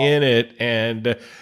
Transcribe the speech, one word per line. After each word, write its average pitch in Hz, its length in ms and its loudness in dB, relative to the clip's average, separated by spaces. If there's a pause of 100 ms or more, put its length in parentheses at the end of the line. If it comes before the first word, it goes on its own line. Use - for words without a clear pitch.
in 147 200 2
it? 117 360 2
And, 113 480 -2
uh, 117 80 0 (280)